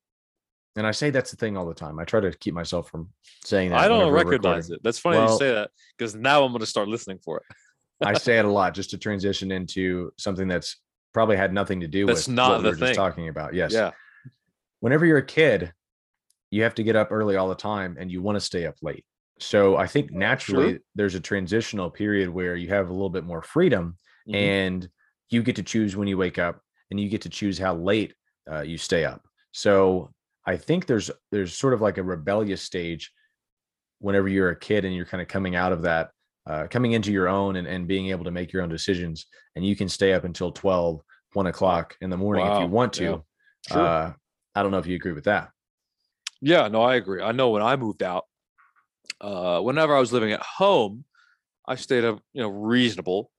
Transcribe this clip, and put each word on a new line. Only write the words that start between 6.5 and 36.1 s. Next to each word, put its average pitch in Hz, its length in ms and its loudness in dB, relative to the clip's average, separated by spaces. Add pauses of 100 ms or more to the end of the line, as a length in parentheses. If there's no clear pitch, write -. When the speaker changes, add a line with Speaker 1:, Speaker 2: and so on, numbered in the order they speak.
Speaker 2:
gonna 117 120 -4
start 104 240 -2
listening 101 300 -6
for 80 200 -8
it. - 120 -16
<laughs> - 520 -14
Speaker 1:
I 104 120 2
say 117 240 4
it 107 80 6
a 104 40 4
lot 95 240 2
just 95 160 -8
to 98 80 -10
transition 98 540 -2
into 92 680 -4
something 95 300 -4
that's 87 320 -4 (320)
probably 110 240 4
had 95 160 2
nothing 95 280 -2
to 85 80 -6
do 95 180 2
Speaker 2:
That's 113 200 2
Speaker 1:
with 127 80 -4
Speaker 2:
not 127 180 4
Speaker 1:
what 117 80 2
we 101 40 -2
Speaker 2:
the 107 60 4
Speaker 1:
were - 60 -2
just 127 120 0
Speaker 2:
thing. 120 80 0
Speaker 1:
talking 87 320 -2
about. 78 260 -8
Yes. 87 200 0
Speaker 2:
Yeah. 104 160 2 (880)
Speaker 1:
Whenever 143 240 4
you're 160 140 6
a 135 80 -2
kid, 104 460 2 (800)
you 107 120 0
have 113 140 2
to 113 60 -2
get 107 140 2
up 107 160 2
early 107 240 2
all 95 120 2
the 92 60 -2
time 95 460 -6
and 92 100 -10
you 90 120 -6
wanna 104 180 -2
stay 90 260 -4
up 76 140 -8
late. - 240 -10 (340)
So 98 380 4
I 92 100 2
think 143 240 -2
Speaker 2:
Yeah, 82 80 -8
Speaker 1:
naturally 120 540 0
Speaker 2:
true. - 60 -6 (160)
Speaker 1:
there's 101 200 0
a 95 60 -4
transitional 98 720 -2
period 101 400 0
where 87 260 -4
you 87 120 -8
have 95 200 0
a 90 40 -8
little 95 180 -4
bit 87 140 -6
more 85 180 -8
freedom 104 560 2 (280)
Speaker 2:
Mm-hmm. 104 100 -4
Speaker 1:
and 95 520 0 (420)
you 117 120 2
get 120 140 0
to 104 60 -6
choose 104 340 0
when 101 120 -2
you 95 80 0
wake 92 220 -2
up 87 240 -2 (280)
and 101 100 -6
you 104 100 -2
get 104 120 -4
to 90 60 -10
choose 98 300 -4
how 92 160 0
late, 98 400 0 (360)
uh, 78 120 -6
you 78 160 -8
stay 82 260 0
up. - 220 -6 (260)
So 95 600 2 (320)
I 92 120 -2
think 170 300 -2
there's, 107 240 0 (200)
there's 95 260 -2
sort 131 180 2
of 107 60 2
like 104 180 2
a 95 40 -2
rebellious 92 600 -2
stage 85 500 -8 (880)
whenever 98 280 2
you're 95 220 4
a 82 80 -4
kid 104 260 0
and 92 100 -4
you're 90 100 -6
kinda 90 220 -8
coming 95 300 -4
out 92 160 2
of 82 100 -2
that, 82 280 0 (360)